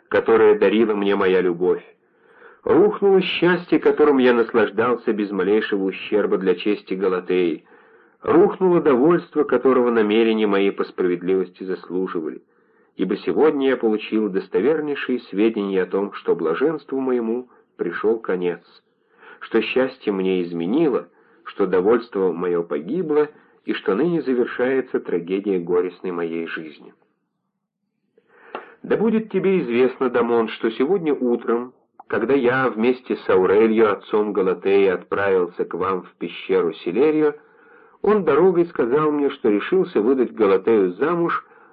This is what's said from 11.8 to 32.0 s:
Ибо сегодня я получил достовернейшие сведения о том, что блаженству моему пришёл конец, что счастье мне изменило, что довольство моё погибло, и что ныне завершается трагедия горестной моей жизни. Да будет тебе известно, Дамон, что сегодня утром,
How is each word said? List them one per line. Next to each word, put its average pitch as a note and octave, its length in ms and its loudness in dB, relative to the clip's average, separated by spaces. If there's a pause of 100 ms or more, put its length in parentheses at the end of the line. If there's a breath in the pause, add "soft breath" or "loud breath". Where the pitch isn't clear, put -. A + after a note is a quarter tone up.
Ибо - 220 -4
сегодня C3+ 520 0
я B2+ 80 0
получил A2 520 -2
достовернейшие C3 920 -2 (100)
сведения G2+ 540 0
о - 20 -4
том, G2 280 -4
что - 220 -2
блаженству B2+ 640 -4
моему B2 500 -4 (280 soft breath)
пришёл G#2+ 420 -2
конец, F2+ 440 -4 (760 loud breath)
что - 220 -2
счастье B2+ 500 -4
мне F#2 320 -2
изменило, F2 640 -2 (360 soft breath)
что - 240 -4
довольство F#2+ 640 0
моё F2 320 -2
погибло, D3 640 -2 (360 soft breath)
и G#2+ 80 -4
что G2+ 220 -2
ныне E3 260 0
завершается B2+ 800 -2
трагедия F#2 600 -4
горестной F2+ 520 -4
моей E2 360 -6
жизни. D#2 460 -16 (1900 loud breath)
Да - 120 -2
будет A3 360 0
тебе F#3 300 0
известно, B2 480 0
Дамон, A#2 400 0
что A2+ 220 -4
сегодня D#3 420 -2
утром, A#2+ 600 -2 (340)